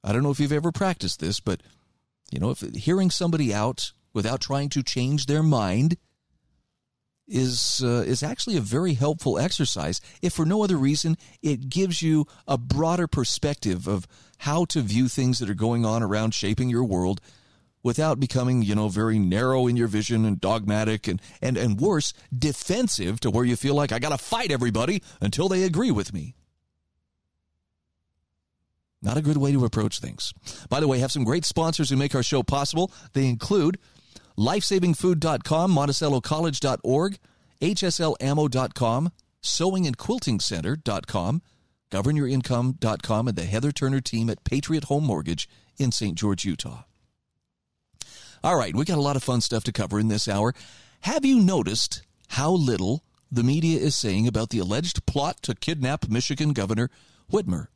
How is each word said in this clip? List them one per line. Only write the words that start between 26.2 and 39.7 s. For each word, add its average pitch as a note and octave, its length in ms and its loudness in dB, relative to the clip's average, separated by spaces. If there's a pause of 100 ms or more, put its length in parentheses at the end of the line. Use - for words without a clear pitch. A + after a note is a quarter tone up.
Not A2 160 -2
a D#3 60 -2
good D3+ 140 2
way C#3 160 2
to C3 120 4
approach A2 360 -2
things. - 320 -10 (360)
By C3+ 120 0
the D#3 80 2
way, C3 80 2
I B2 60 2
have C3 100 -2
some C#3+ 100 -2
great D3 220 0
sponsors E3 460 0
who C3+ 60 2
make C#3 200 0
our B2 80 0
show C3+ 180 0
possible. D3+ 480 -2 (220)
They C3+ 160 2
include F3 500 2 (580)
lifesavingfood F3 840 2
dot D3+ 240 0
com, E3+ 260 2
Monticello C#3+ 500 2
college D#3 380 -2
dot C3 240 0
org, E3 360 0 (420)
H F#3+ 240 0
S F3 160 -2
L D#3 200 0
ammo C#3+ 280 2
dot B2+ 260 -2
com, B2+ 380 0 (300)
sewing F#3 440 0